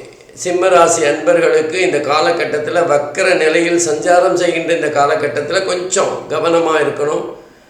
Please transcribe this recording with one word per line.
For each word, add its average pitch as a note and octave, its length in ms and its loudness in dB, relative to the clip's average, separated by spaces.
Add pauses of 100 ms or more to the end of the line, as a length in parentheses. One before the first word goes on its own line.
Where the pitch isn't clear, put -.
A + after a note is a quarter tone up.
(340)
சிம்ம F3+ 340 -2
ராசி E3+ 360 4
அன்பர்களுக்கு D#3+ 760 2
இந்த D3 180 0
காலகட்டத்துல, D#3 880 0
வக்கர F3+ 480 0
நிலையில் E3 540 0
சஞ்சாரம் F3 460 2
செய்கின்ற E3 400 0
இந்த D#3 120 -2
காலகட்டத்துல D3 800 -2
கொஞ்சம் F3+ 600 -4
கவனமா D#3+ 480 0
இருக்கணும். D3 580 -2 (360)